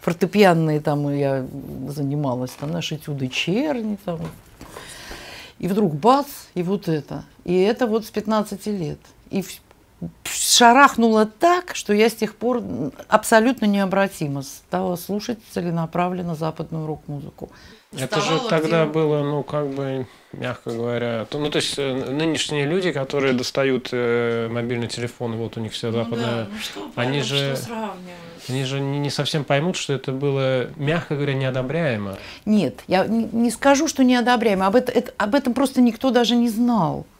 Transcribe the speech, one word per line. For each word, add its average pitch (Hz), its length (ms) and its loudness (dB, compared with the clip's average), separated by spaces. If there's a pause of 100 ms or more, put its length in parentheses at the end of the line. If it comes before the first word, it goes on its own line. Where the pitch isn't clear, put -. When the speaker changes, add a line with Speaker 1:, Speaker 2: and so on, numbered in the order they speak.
Speaker 1:
Фортепианные 165 760 4
там 147 340 0
я 135 300 0 (440)
занималась, 139 600 -2 (100)
там, 147 100 -6
знаешь, 170 220 -6
«Этюды 143 360 -6
Черни», 220 760 -2
там. 170 140 -6 (1400)
И - 100 -4
вдруг 190 260 2
бац, 254 320 2 (280)
и 180 80 -2
вот 196 260 -2
это. 156 360 -4 (200)
И 180 140 0
это 226 280 4
вот 220 180 0
с - 60 -16
пятнадцати 208 580 -2
лет. 165 300 -4 (320)
И 190 120 -2
в-, - 180 -12 (640)
шарахнуло 233 1000 6
так, 349 480 2
что - 180 -2
я 214 160 6
с 226 60 -2
тех 214 220 -4
пор, 240 220 0
м, 220 340 -6 (160)
абсолютно 220 580 4
необратимо 190 760 0
стала 180 540 -4
слушать 208 420 -6 (140)
целенаправленно 175 840 -2
западную 160 500 -6
рок-музыку. 147 640 -10 (420)
Speaker 2:
Это 143 280 -4
же 254 160 0
Speaker 1:
Вставала 233 140 -2
Speaker 2:
тогда 160 340 2
Speaker 1:
где 156 80 -4
Speaker 2:
было, 151 300 2
ну, 143 200 -2
как 147 280 -4
бы, 135 360 -4 (280)
мягко 123 380 -8
говоря, 117 520 -2
то, 147 140 -8
ну, 151 120 -2
то - 60 -2
есть, - 220 -2
э, 139 120 -2
н-, 127 280 -4
нынешние 151 480 0
люди, 180 260 0
которые 135 400 0
достают, 127 600 0
э, 117 600 0
мобильный 120 360 -2
телефон, 117 460 -6
и - 40 -6
вот 113 180 -6
у 113 40 -6
них 110 120 -6
вся - 160 -6
Speaker 1:
Ну 110 60 -2
да, 113 100 0
Speaker 2:
западная, 117 480 -2
Speaker 1:
ну 107 80 -10
что, - 200 -10 (160)
Speaker 2:
они 131 220 0
Speaker 1:
правда, 135 60 0
что 123 120 -4
Speaker 2:
же, 139 200 -2
Speaker 1:
сравнивать? 180 960 -10
Speaker 2:
они 135 140 -2
же 135 160 -4
не, 139 180 -2
не 143 120 -2
совсем 143 320 -2
поймут, 143 340 0
что - 180 -2
это 135 180 -4
было, 131 640 0
мягко 156 400 -2
говоря, 143 180 -2
неодобряемо. 127 840 -2 (260)
Speaker 1:
Нет, 208 440 2
я 185 180 2
не, 226 260 0
не 233 180 2
скажу, 277 380 4
что - 160 2
неодобряемо. 226 640 4
Об 196 100 4
эт-, 254 180 4
эт-, 233 220 0
об 208 180 -2
этом 277 200 2
просто 269 260 2
никто 240 300 4
даже 240 260 4
не 240 140 2
знал. 202 560 2 (140)